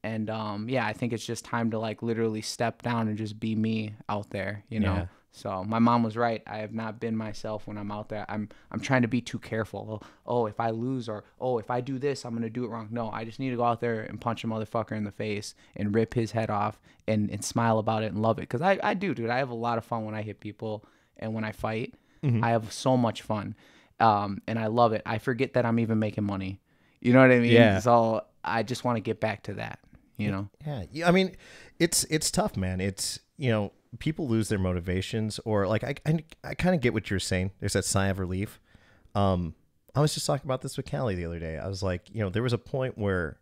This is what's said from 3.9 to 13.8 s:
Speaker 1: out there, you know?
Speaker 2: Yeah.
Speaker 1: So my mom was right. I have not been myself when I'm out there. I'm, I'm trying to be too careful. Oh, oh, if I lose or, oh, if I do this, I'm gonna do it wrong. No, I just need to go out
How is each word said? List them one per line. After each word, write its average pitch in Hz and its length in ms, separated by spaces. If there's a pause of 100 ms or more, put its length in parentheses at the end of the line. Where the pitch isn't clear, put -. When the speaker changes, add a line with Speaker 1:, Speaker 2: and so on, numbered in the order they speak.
Speaker 1:
out 104 220
there, 101 400
you 110 100
know? 95 140
Speaker 2:
Yeah. 90 120 (260)
Speaker 1:
So 98 320
my 110 160
mom 117 240
was 110 120
right. 117 300
I 107 120
have 107 160
not 110 260
been 113 180
myself 107 480
when 104 120
I'm 104 140
out 104 180
there. 104 200
I'm, 107 180 (240)
I'm 113 100
trying 131 200
to 117 60
be 120 120
too 117 200
careful. 107 640
Oh, - 40 (200)
oh, 120 180
if 107 140
I 117 100
lose 117 400
or, 104 140 (180)
oh, 127 160
if 110 140
I 123 100
do 131 160
this, 135 260
I'm 120 120
gonna 117 160
do 123 140
it - 20
wrong. 110 240
No, 117 180
I 110 160
just 113 140
need 135 100
to 123 60
go 117 80
out 117 180